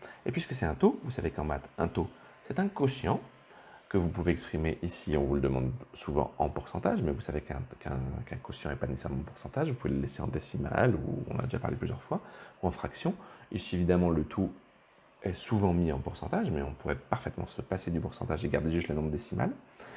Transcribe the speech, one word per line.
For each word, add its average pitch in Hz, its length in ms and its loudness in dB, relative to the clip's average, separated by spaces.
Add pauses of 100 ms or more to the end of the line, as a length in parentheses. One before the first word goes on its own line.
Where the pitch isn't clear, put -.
(260)
Et - 60 0
puisque 156 240 -2
c'est 107 100 0
un 78 80 2
taux, - 300 6
vous 127 80 -6
savez - 180 0
qu'en 76 140 -4
maths, 73 340 -2
un 82 100 2
taux, - 200 0 (400)
c'est - 120 -4
un 196 100 2
quotient - 500 0 (680)
que 98 120 2
vous 85 100 4
pouvez 87 220 2
exprimer 80 500 0
ici, 85 340 -2
on 71 100 6
vous 69 100 4
le 69 60 2
demande 65 300 2 (220)
souvent - 460 0
en 76 100 2
pourcentage, - 540 0
mais 76 80 2
vous 67 100 -2
savez 73 200 -4
qu'un, 69 200 -6 (180)
qu'un, 69 200 -4 (260)
qu'un - 120 -8
quotient - 340 -8
n'est 65 40 -2
pas - 120 -2
nécessairement 67 340 -4
en - 100 -8
pourcentage, - 380 -2
vous 123 60 -2
pouvez - 180 0
le 67 80 2
laisser - 220 -4
en - 40 0
décimale, - 680 2
ou - 340 -2
on - 60 -4
en - 40 0
a - 40 0
déjà - 160 0
parlé - 180 -2
plusieurs - 240 -2
fois, 175 180 -4 (440)
ou 185 40 4
en - 40 2
fraction. - 420 -2 (380)
Ici, - 240 -4
évidemment, 87 340 6
le 78 140 4
tout 78 280 0 (720)
est 92 100 0
souvent 101 380 4
mis 85 220 6
en 67 60 0
pourcentage, 165 520 -2
mais 71 100 0
on 71 120 -2
pourrait 73 220 -2
parfaitement - 520 -4
se - 140 -10
passer - 280 -2
du 82 120 2
pourcentage - 420 -2
et 73 60 0
garder 78 200 2
juste 82 200 2
la 76 60 2
norme 78 140 0
décimale. 107 420 0 (460)